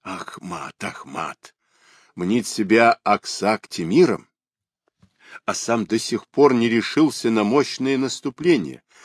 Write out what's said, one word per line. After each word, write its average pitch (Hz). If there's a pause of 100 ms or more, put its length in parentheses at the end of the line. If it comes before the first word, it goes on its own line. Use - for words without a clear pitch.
«Ахмат, -
Ахмат!» 78 (600)
Мнит 101
себя 110
Аксак 104
Тимиром, 107 (1160)
а 98
сам 113
до 110
сих -
пор 135
не 117
решился 120
на 110
мощное 135
наступление. 131 (220)